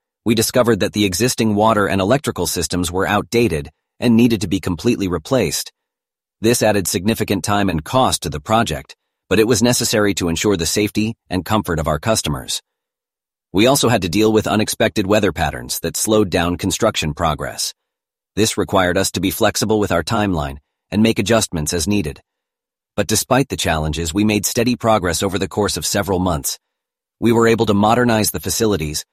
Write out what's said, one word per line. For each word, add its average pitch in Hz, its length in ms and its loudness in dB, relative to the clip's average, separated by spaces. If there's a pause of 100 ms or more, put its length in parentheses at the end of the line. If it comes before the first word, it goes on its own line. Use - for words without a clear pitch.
(240)
we 113 120 0
discovered 110 460 2
that 98 120 -2
the 104 120 0
existing 107 500 0
water 104 340 2
and 98 100 0
electrical 98 460 0
systems 87 460 -4
were 92 160 -2
outdated 98 640 0 (280)
and 117 180 2
needed 117 240 4
to 101 60 -4
be 90 120 -2
completely 95 480 -2
replaced. 87 640 -2 (680)
This 117 200 2
added 104 260 2
significant 104 580 -2
time 101 240 0
and 80 160 -4
cost 120 380 0
to 85 60 -4
the 73 100 -6
project, 90 580 -2 (320)
but 98 100 2
it 110 80 4
was 113 160 2
necessary 113 520 2
to 92 120 -2
ensure 92 300 0
the 82 80 -2
safety 107 500 -2 (140)
and 92 160 -4
comfort 87 340 -2
of 76 80 -4
our 76 120 0
customers. 76 640 -2 (920)
We 101 140 4
also 139 200 4
had 117 140 2
to 90 80 -4
deal 107 240 2
with 107 140 2
unexpected 107 600 0
weather 101 240 2
patterns 65 500 -4
that 82 140 -6
slowed 107 340 2
down 87 280 0
construction 87 560 -2
progress. 73 600 -4 (640)
This 107 220 0
required 92 400 2
us 95 140 0
to - 100 -4
be 92 100 0
flexible 107 480 0
with 98 120 0
our 85 120 0
timeline 85 540 -2 (340)
and 98 100 0
make 113 180 2
adjustments 98 520 0
as 85 160 -2
needed. 90 320 -2 (760)
But 101 100 0
despite 123 420 0
the - 80 -4
challenges, 80 560 -2
we 104 120 2
made 104 200 0
steady 120 300 -2
progress 98 480 0
over 95 160 -2
the 92 80 -4
course 101 300 -2
of 80 80 -6
several 98 340 0
months. 87 400 -2 (640)
We 117 100 4
were 113 160 4
able 113 200 2
to 104 60 4
modernize 110 580 2
the 92 100 -6
facilities, 85 720 -2